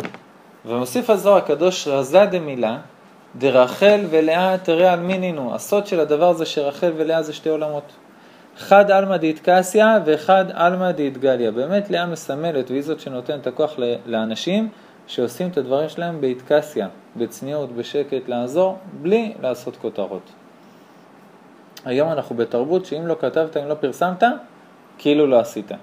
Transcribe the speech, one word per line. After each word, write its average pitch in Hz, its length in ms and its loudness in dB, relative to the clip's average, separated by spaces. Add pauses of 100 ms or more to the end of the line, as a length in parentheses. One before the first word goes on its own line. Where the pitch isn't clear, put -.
(640)
ומוסיף 123 460 -2
הזוהר 196 260 4
הקדוש, 165 520 0
"רזה 139 420 4
דמילה, 135 480 -4 (600)
דרחל 135 600 4 (100)
ולאה 165 480 2
תראה 180 340 4
על 170 80 0
מי 185 180 -2
נינו". 151 360 -4
הסוד 202 320 -2
של 175 140 0
הדבר 151 320 4
זה 165 140 -4
שרחל 151 500 -2
ולאה 160 260 0
זה 151 100 -8
שתי - 160 -8
עולמות. 151 440 -4 (640)
חד 196 340 6
עלמא 196 260 2
דאיטקסיה 185 880 4
ואחד 180 400 4 (100)
עלמא 180 380 2
דאיטגליה. 131 580 0
באמת 170 400 -2
לאה 175 160 -2
מסמלת, 151 640 -4
והיא 135 120 -4
זאת 156 180 -6
שנותנת 135 400 -8
את 123 60 -6
הכוח 147 320 -2
ל-, 120 160 -2 (120)
לאנשים 117 600 -2 (380)
שעושים 131 420 -4
את 175 100 -6
הדברים 135 300 0
שלהם 170 320 -8
באיטקסיה, 127 680 -2 (280)
בצניעות, 131 560 -8
בשקט, 131 560 -6
לעזור, 143 500 -2 (240)
בלי 214 300 0 (100)
לעשות 127 340 -6
כותרות. 101 540 -8 (1500)
היום 143 280 0
אנחנו 127 240 -6
בתרבות 135 500 -2
שאם 160 200 -8
לא 160 140 -2
כתבת, 156 360 -2
אם 143 120 -6
לא 151 60 -4
פרסמת, 170 480 -4 (760)
כאילו 147 280 4
לא 123 140 6
עשית. - 280 -4 (140)